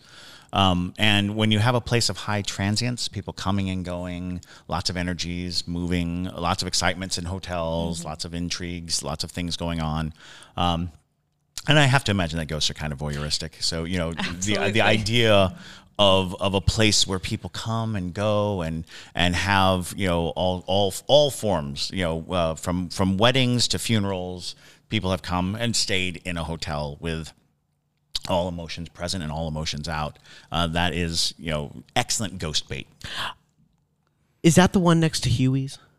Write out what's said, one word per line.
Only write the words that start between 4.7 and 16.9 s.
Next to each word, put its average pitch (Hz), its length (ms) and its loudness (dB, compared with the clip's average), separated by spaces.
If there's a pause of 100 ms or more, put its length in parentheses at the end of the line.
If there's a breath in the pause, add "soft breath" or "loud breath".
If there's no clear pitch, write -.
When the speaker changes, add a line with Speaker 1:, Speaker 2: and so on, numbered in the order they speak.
Speaker 1:
of 90 80 -4
energies 87 720 -4
moving, 87 560 -2
lots 87 400 -2
of 92 40 -4
excitements 92 520 -2
in 87 60 -8
hotels, 85 760 -4
Speaker 2:
Mm-hmm. 85 80 -10
Speaker 1:
lots 80 180 -10
of 85 80 -10
intrigues, 85 720 -6
lots 71 200 -6
of 85 60 -8
things 85 260 -6
going 82 260 -4
on. 78 340 -2 (420 loud breath)
Um, 87 340 0 (760)
and 175 100 6
I 147 60 8
have 139 220 4
to 104 60 2
imagine 85 280 0
that 78 80 -4
ghosts 76 240 -2
are - 20 -10
kind 78 180 -6
of 69 60 -6
voyeuristic. 73 640 -6
So, 82 220 -2
you 90 160 -2
know, 82 140 -2
the, 78 60 -10
Speaker 2:
Absolutely. 98 520 -2
Speaker 1:
the 110 100 4
idea 107 760 6 (440 loud breath)
of, 95 420 6
of 98 140 0
a 95 60 2
place 107 440 4